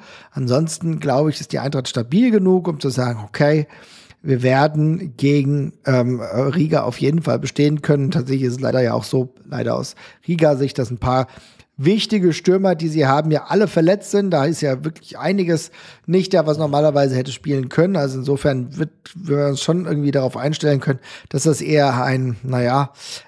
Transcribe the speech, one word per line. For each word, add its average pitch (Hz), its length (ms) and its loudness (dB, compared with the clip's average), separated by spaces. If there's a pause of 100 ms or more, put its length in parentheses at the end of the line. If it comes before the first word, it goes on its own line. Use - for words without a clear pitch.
(300)
Ansonsten, 156 720 -2
glaube 147 300 2
ich, - 100 -6
ist - 120 -12
die - 60 -4
Eintracht 135 300 -4
stabil 151 420 0
genug, 185 380 2
um 151 120 -6
zu 139 100 -2
sagen, 120 360 -4
okay, 147 400 2 (540)
wir 131 220 0
werden 151 760 2
gegen, 143 560 0 (140)
ähm, 123 340 2
Riga 135 640 0
auf 123 160 -6
jeden 151 240 0
Fall 127 160 0
bestehen 147 420 0
können. 139 300 0
Tatsächlich 135 380 -2
ist 120 80 -4
es 131 40 -10
leider 127 220 0
ja 117 100 2
auch 117 120 -2
so, 131 280 -2 (140)
leider 117 280 -4
aus 127 200 -6 (340)
Riga-Sicht, 147 500 0
dass 123 120 -2
ein 120 80 -8
paar 127 300 0 (480)
wichtige 190 560 2
Stürmer, 185 440 2
die 160 120 -4
sie 151 180 2
haben, 151 260 2
ja 147 160 -2
alle 196 180 4
verletzt 175 460 2
sind. 202 180 2
Da 147 140 2
ist 160 160 -2
ja 139 240 -2
wirklich - 340 -12
einiges 170 540 -2 (340)
nicht 185 260 2
da, 160 140 4
was 151 100 2
normalerweise 143 600 2
hätte 127 160 -4
spielen 135 360 -4
können. 185 280 2
Also 139 240 -2
insofern 135 560 -2
wird, 160 160 -4 (220)
wir 143 340 -2
uns 135 120 -2
schon 175 260 -2
irgendwie 147 260 -2
darauf 131 240 0
einstellen 147 440 0
können, 135 200 -2 (300)
dass 139 140 -2
das 160 160 2
eher 143 420 2
ein, 131 420 -2
naja, 127 480 0 (360)